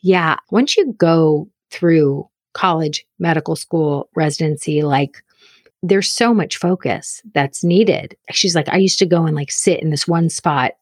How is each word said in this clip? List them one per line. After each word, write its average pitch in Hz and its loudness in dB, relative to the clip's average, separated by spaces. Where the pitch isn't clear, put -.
"Yeah, 180 2
once 247 0
you 320 0
go 165 2
through 151 2
college, 160 -2
medical 160 0
school, 151 -2
residency, 151 -2
like, 143 -2
there's 196 0
so 233 2
much 196 -2
focus - -4
that's - -2
needed." 180 2
She's 175 -2
like, 156 0
"I - 0
used 190 2
to 196 4
go 170 2
and, 156 0
like, 143 -6
sit - 0
in 156 -2
this 147 -4
one 170 0
spot 139 0